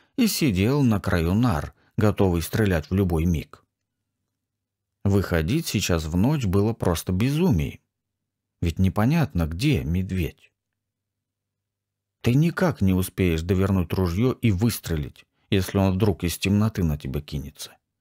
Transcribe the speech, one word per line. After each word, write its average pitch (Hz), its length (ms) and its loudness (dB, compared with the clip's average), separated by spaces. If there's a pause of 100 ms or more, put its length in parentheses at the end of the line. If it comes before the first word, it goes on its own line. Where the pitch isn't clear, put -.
(180)
и 240 100 4
сидел 131 560 2
на 110 160 2
краю 87 340 0
нар, 101 400 0 (240)
готовый 95 440 2
стрелять 95 480 0
в - 40 -4
любой 87 320 2
миг. - 400 -4 (1400)
Выходить 98 640 0
сейчас 87 380 -2
в 80 100 -4
ночь 127 300 0
было 101 280 0
просто 90 380 -2
безумием. 123 680 0 (840)
Ведь 85 180 -4
непонятно, 104 680 0
где 87 380 -2
медведь. 92 680 -4 (1700)
Ты 120 120 2
никак 160 480 0
не 95 120 4
успеешь 92 480 0
довернуть 95 520 0
ружьё 95 400 0
и 117 180 0
выстрелить, 87 760 -4 (240)
если 98 280 0
он 95 160 2
вдруг 95 300 0
из 85 140 -4
темноты 104 460 0
на 76 140 0
тебя 69 240 -8
кинется. - 560 -12 (240)